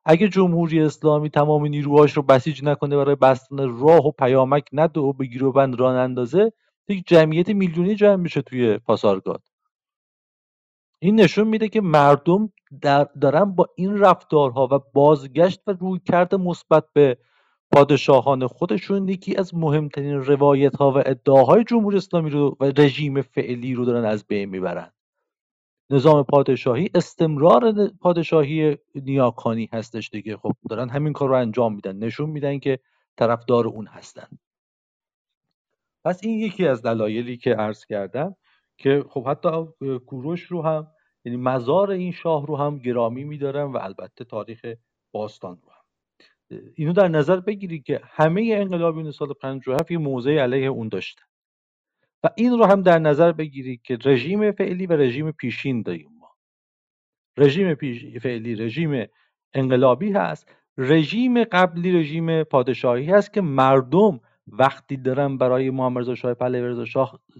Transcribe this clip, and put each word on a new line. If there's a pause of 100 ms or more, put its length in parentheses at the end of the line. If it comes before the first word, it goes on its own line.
اگه
جمهوری
اسلامی
تمام
نیروهاش
رو
بسیج
نکنه
برای
بستن
راه
و
پیامک
نده
و
بگیر
و
بند
راه
نندازه، (360)
یک
جمعیت
میلیونی
جمع
می‌شه
توی
پاسارگاد. (1600)
این
نشون
می‌ده
که
مردم (280)
در-، (120)
دارن
با
این
رفتارها
و (160)
بازگشت
و
رویکرد
مثبت
به (560)
پادشاهان
خودشون
یکی
از
مهمترین
روایت‌ها
و
ادعاهای
جمهوری
اسلامی
رو
و
رژیم
فعلی
رو
دارن
از
بین
می‌برن. (960)
نظام
پادشاهی
استمرار
ن-، (120)
پادشاهی (180)
نیاکانی
هستش
دیگه.
خب (180)
دارن
همین
کار
رو
انجام
می‌دن،
نشون
می‌دن
که (380)
طرفدار
اون
هستن. (1800)
پس
این
یکی
از
دلایلی
که
عرض
کردم (400)
که
خب
حتی (580)
کوروش
رو
هم، (380)
یعنی
مزار
این
شاه
رو
هم
گرامی
می‌دارن
و
البته
تاریخ (520)
باستان
رو
هم. (120)
اینو
در
نظر
بگیرید
که
همه
انقلابیون
سال
پنجاه
و
هفت
یه
موضع
علیه
اون
داشتن (1000)
و
این
رو
هم
در
نظر
بگیرید
که
رژیم
فعلی
و
رژیم
پیشین
داریم (100)
ما. (1080)
رژیم
پیش-،
فعلی
رژیم (480)
انقلابی
هست، (300)
رژیم
قبلی
رژیم
پادشاهی
هست
که
مردم (280)
وقتی
دارن
برای
محمد
رضا
شاه
پهلوی،
رضا
شاه (220)